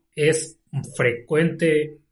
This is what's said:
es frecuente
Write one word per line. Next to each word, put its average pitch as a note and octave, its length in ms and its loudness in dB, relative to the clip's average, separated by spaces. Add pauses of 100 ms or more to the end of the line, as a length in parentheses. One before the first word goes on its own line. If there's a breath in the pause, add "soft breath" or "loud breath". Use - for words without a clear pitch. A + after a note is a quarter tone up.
(160)
es D#3 420 0 (380)
frecuente D3+ 1000 0 (140)